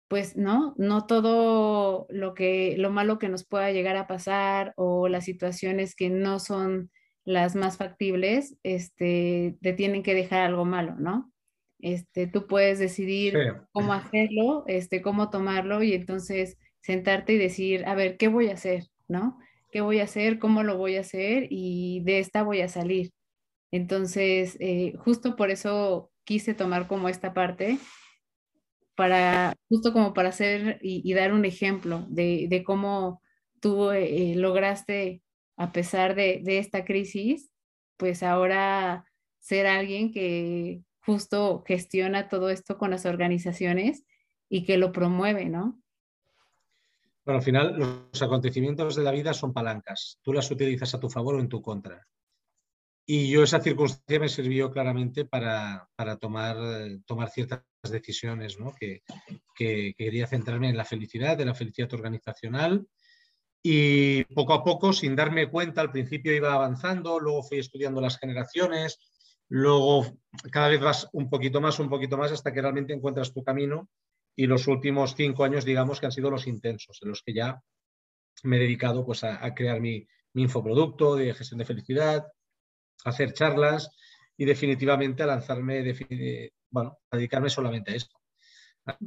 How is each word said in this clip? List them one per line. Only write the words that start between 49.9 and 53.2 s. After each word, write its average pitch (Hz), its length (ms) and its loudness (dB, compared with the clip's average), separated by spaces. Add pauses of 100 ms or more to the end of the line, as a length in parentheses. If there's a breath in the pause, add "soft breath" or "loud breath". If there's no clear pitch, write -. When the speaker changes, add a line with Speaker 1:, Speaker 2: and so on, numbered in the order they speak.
Speaker 2:
Tú 135 120 -2
las 139 180 -2
utilizas 131 420 -2
a 127 60 -8
tu 123 100 -4
favor 127 260 -2
o 131 40 -2
en 123 80 0
tu 110 140 -8
contra. 98 440 -10 (1080)
Y 143 200 2